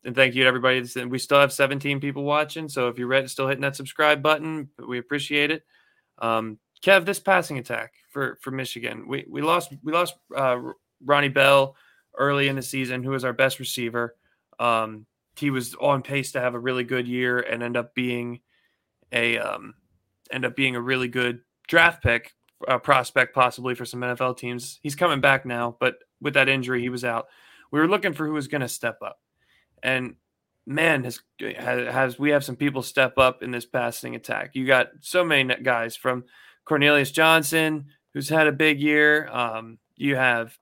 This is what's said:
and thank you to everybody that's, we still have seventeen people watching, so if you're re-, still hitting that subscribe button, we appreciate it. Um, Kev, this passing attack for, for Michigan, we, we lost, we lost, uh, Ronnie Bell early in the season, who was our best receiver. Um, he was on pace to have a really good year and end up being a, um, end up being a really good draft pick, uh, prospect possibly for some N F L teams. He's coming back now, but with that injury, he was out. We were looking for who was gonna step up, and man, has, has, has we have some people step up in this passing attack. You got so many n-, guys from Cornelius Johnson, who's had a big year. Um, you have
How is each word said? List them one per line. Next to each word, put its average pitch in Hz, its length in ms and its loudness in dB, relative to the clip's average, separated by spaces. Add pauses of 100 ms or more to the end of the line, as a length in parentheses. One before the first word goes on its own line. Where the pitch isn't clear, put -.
and 120 120 -8
thank 127 200 4
you 131 80 4
to 127 40 8
everybody 127 320 2
that's, 120 160 -10
we 127 240 -6
still 143 200 4
have 139 120 6
seventeen 139 480 -2
people 143 240 -6
watching, 151 460 -2
so 131 180 -2
if 120 100 -6
you're 123 100 -6
re-, 131 200 2
still 131 200 -4
hitting 135 160 -4
that 139 120 -4
subscribe 147 460 2
button, 156 480 -2 (180)
we 123 120 -6
appreciate 147 520 -2
it. 160 120 -6 (560)
Um, 113 400 -2 (220)
Kev, 190 240 4
this 196 140 -4
passing 175 380 0
attack 120 360 -8 (160)
for, 131 320 -6
for 135 100 -10
Michigan, 120 560 -10
we, 139 200 -8
we 143 140 -8
lost, 170 320 0 (100)
we 156 80 -6
lost, 170 240 -2 (200)
uh, 131 240 0 (440)
Ronnie 143 260 2
Bell 139 460 4 (420)
early 139 300 2
in 135 80 -2
the 131 60 -6
season, 127 420 -6
who 135 80 -4
was 131 140 -2
our 123 80 -2
best 131 260 0
receiver. 117 560 -4 (440)
Um, 113 460 -2 (300)
he 147 140 -2
was 127 260 -4
on 139 280 2
pace 139 300 -4
to 139 60 -2
have 127 140 -2
a 120 60 -6
really 127 240 -2
good 123 240 -4
year 123 320 0
and 120 220 -4
end 120 140 -4
up 120 200 -4
being 120 440 -6 (720)
a, 117 280 0
um, 107 340 -8 (580)
end 127 140 -4
up 127 100 -2
being 131 200 0
a 120 60 -4
really 127 260 -2
good 123 340 -2 (260)
draft 170 340 4
pick, - 320 0 (340)
uh, 131 100 2
prospect 127 560 2
possibly 123 420 0
for 120 100 -10
some 123 180 -8
N 123 80 -4
F 120 100 -4
L 127 120 0
teams. 123 480 -10
He's 143 140 -6
coming 151 260 0
back 135 240 4
now, 120 340 -4
but 127 160 2 (260)
with 143 140 -2
that 135 140 4
injury, 127 320 0
he 123 80 -2
was 123 140 -6
out. 117 240 -4 (440)
We 147 80 0
were 160 80 4
looking 190 260 0
for 151 120 -6
who 151 80 -4
was 143 140 -4
gonna 131 220 -4
step - 320 -6
up, - 180 -12 (640)
and 127 320 -2 (500)
man, 147 380 0
has, 120 160 -8 (200)
has, 120 540 -6
has 127 260 0
we 147 100 0
have 143 140 2
some 123 120 -8
people 139 260 -2
step 131 360 0
up 127 260 4
in 123 80 -6
this 120 140 -6
passing 120 500 -4
attack. 110 380 -8
You 131 120 -4
got 131 220 4 (140)
so 180 240 2
many 135 280 2
n-, - 100 -8
guys 117 320 0
from 123 280 -4 (400)
Cornelius 143 480 4
Johnson, 160 760 2 (260)
who's 143 160 -6
had 156 180 6
a 147 40 4
big 147 280 2
year. 151 520 4
Um, 113 460 -6 (200)
you 139 180 0
have 120 460 0